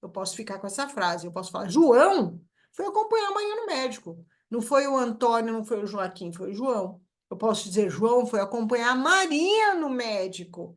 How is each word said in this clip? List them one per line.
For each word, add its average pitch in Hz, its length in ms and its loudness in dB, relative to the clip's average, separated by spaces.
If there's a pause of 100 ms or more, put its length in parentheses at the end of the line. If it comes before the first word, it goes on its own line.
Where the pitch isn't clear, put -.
Eu 196 60 -16
posso 190 280 -8
ficar 202 220 -10
com 196 80 -12
essa 277 220 -6
frase, 175 380 -4
eu 170 60 -10
posso 185 180 -8
falar, 185 180 -8
João 269 720 6 (320)
foi 381 140 -8
acompanhar 427 420 0
amanhã 415 280 -4
no 440 100 -6
médico. 254 580 -6 (260)
Não 233 100 -2
foi 269 260 2
o 269 100 0
Antônio, 233 560 0
não 226 120 -6
foi 214 180 -4
o 208 40 -6
Joaquim, 190 460 -8
foi 190 180 -10
o 202 40 -8
João. 208 460 -4 (300)
Eu 190 60 -10
posso 214 320 0
dizer, 190 220 2
João 226 360 2
foi 220 140 -2
acompanhar 233 500 0
a 254 60 2
Maria 370 760 4
no 320 140 -2
médico. 185 880 -6